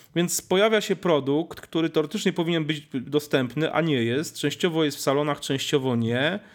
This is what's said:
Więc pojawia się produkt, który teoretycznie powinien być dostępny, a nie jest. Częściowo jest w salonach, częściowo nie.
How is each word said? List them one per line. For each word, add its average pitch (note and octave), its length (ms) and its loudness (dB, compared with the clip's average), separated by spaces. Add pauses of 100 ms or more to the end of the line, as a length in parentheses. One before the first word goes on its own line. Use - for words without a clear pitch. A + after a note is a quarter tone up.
(160)
Więc E3+ 260 0
pojawia G#3 380 4
się G3+ 160 -2
produkt, D3+ 640 0
który E3 300 -2
teoretycznie E3 420 0
powinien E3+ 320 0
być D3+ 300 -6
dostępny, C#3 800 0
a - 80 2
nie D3+ 240 2
jest. B2+ 340 -2
Częściowo D#3+ 460 0
jest C#3+ 120 -2
w - 40 -10
salonach, C#3+ 400 0
częściowo C3 560 0
nie. B2 420 0 (160)